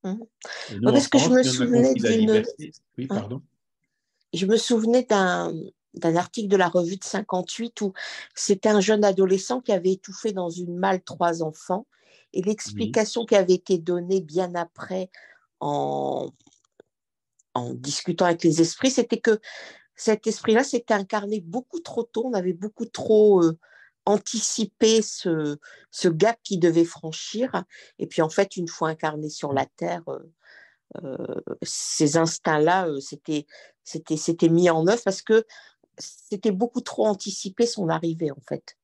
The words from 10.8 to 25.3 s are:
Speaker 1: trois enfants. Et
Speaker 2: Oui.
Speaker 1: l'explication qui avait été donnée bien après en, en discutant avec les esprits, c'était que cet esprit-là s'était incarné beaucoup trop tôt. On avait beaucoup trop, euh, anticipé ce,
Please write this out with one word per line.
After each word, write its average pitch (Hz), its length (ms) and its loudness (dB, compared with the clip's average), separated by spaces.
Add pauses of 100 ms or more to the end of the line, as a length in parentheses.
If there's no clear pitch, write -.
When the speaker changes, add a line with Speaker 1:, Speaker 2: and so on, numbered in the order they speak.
Speaker 1:
trois 170 400 -2
enfants. 180 420 -6 (480)
Et 185 60 -2
Speaker 2:
Oui. 175 80 -4
Speaker 1:
l'explication 214 800 -2
qui 226 100 2
avait 185 180 6
été 180 240 0
donnée 175 440 -2
bien 175 340 -4
après 185 560 -8 (480)
en, 139 720 -4 (1200)
en 123 220 -6
discutant 147 500 -2
avec 170 180 2
les 165 160 4
esprits, 165 300 2
c'était 240 300 0
que 214 200 2 (560)
cet 214 300 -2
esprit-là 220 380 2
s'était 233 320 -2
incarné 202 460 -4
beaucoup 202 380 -8
trop - 220 -8
tôt. - 240 -6
On 254 80 -4
avait 185 200 -2
beaucoup 214 340 -8
trop, 208 560 6
euh, 160 120 4 (500)
anticipé 214 1000 0
ce, 156 540 -4 (340)